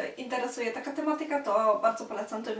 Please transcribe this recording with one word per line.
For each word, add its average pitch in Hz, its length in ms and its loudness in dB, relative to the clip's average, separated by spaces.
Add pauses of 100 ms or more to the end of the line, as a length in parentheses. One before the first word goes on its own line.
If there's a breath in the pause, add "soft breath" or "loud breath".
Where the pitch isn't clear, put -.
(160)
interesuje 247 560 -2
taka - 200 -6
tematyka, 302 500 0
to 214 400 4
bardzo 226 220 4
polecam 214 380 -6
tę 240 180 -4